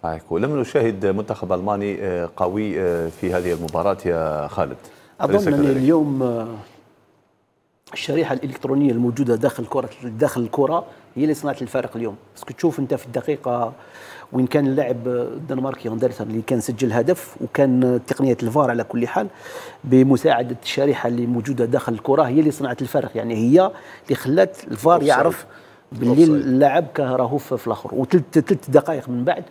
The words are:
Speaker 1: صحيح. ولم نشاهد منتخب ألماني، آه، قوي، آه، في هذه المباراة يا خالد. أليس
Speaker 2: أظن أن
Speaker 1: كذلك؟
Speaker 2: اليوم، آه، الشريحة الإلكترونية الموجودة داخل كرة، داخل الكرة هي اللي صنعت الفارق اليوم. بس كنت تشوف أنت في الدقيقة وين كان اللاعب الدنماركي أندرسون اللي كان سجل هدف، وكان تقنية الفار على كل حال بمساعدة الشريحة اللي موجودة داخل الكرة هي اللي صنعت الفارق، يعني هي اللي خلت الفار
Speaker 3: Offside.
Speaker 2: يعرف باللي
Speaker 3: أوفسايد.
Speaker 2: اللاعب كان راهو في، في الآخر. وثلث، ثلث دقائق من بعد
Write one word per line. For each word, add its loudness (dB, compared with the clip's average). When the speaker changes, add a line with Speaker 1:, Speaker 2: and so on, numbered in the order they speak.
Speaker 1:
صحيح. -6
ولم -2
نشاهد 0
منتخب -2
ألماني، -4
آه، -4
قوي، -2
آه، -2
في -2
هذه 0
المباراة -2
يا -2
خالد. -4
أليس 2
Speaker 2:
أظن 0
أن 2
Speaker 1:
كذلك؟ 2
Speaker 2:
اليوم، 2
آه، -4
الشريحة -2
الإلكترونية 0
الموجودة 0
داخل -2
كرة، -4
داخل -2
الكرة 0
هي -2
اللي 2
صنعت -6
الفارق -6
اليوم. -6
بس -20
كنت -14
تشوف 0
أنت -2
في -6
الدقيقة -4
وين 2
كان 2
اللاعب -2
الدنماركي -4
أندرسون -2
اللي -4
كان 0
سجل -2
هدف، 0
وكان 2
تقنية 2
الفار 2
على -2
كل -2
حال -2
بمساعدة 4
الشريحة 0
اللي -2
موجودة 0
داخل 0
الكرة 2
هي 4
اللي 4
صنعت -6
الفارق، -2
يعني -4
هي 6
اللي 0
خلت 0
الفار 4
Speaker 3:
Offside. 2
Speaker 2:
يعرف 2
باللي 0
Speaker 3:
أوفسايد. 8
Speaker 2:
اللاعب 4
كان 0
راهو 0
في، -4
في -6
الآخر. -4
وثلث، 2
ثلث -2
دقائق 2
من -4
بعد -2